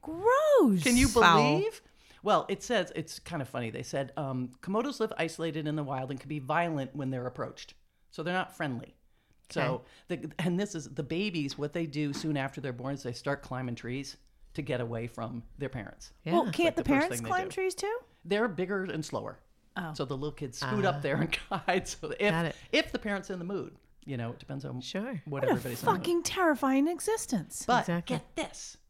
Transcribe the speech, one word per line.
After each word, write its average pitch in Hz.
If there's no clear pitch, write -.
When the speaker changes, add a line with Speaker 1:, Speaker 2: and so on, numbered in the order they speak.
Speaker 1:
Gross. 392
Speaker 2:
Can 233
you 269
Speaker 3:
Foul. 175
Speaker 2:
believe? 427
Well, 190
it 196
says, 190
it's -
kind -
of 123
funny. 120
They 110
said, 135
um, 131
"Komodos 226
live 220
isolated 160
in 151
the 156
wild 131
and 135
can 135
be 151
violent 147
when 139
they're 127
approached." -
So 165
they're 175
not 185
friendly. 127
So 131
Speaker 3:
Okay. 175
Speaker 2:
the, 151
and 175
this 202
is, 156
the 156
babies, 160
what 143
they 170
do 147
soon 156
after 135
they're 139
born 123
is 131
they 120
start 139
climbing 127
trees 131
to 156
get 139
away 117
from 117
their 139
parents. -
Speaker 3:
Yeah. 160
Speaker 1:
Well, 330
Speaker 2:
It's 160
Speaker 1:
can't 339
Speaker 2:
like 320
Speaker 1:
the 339
Speaker 2:
the -
first 269
Speaker 1:
parents 349
Speaker 2:
thing 233
they -
Speaker 1:
climb 370
Speaker 2:
do. -
Speaker 1:
trees 370
too? 427
Speaker 2:
They're 208
bigger 190
and 160
slower. 107
Speaker 1:
Oh. 175
Speaker 2:
So 156
the 135
little 147
kids 135
scoot 190
up 180
Speaker 3:
Ah. -
Speaker 2:
there 143
and 160
<laughs> -
hide. 185
So -
if, 208
Speaker 3:
Got 170
it. 151
Speaker 2:
if 311
the -
parent's 202
in 190
the 175
mood, 180
you 139
know, 117
it 131
depends 139
on 127
Speaker 3:
Sure. 196
Speaker 2:
what 143
Speaker 1:
What -
a -
Speaker 2:
everybody's 131
in -
the 480
mood. -
Speaker 1:
fucking 339
terrifying 285
existence. 339
Speaker 2:
But 240
Speaker 3:
Exactly. 175
Speaker 2:
get -
this. -